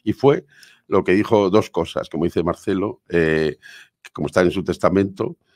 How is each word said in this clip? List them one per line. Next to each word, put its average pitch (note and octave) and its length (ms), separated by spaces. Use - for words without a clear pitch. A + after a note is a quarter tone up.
y A2 100
fue C#3+ 300
lo F#2+ 160
que F2+ 80
dijo G2 400
dos G#2 180
cosas, - 400
como D#2 140
dice F2 180
Marcelo, F#2+ 680
eh, D#2+ 480
que - 100
como - 140
está C#2+ 160
en F2+ 80
su F#2 140
testamento, F#2+ 720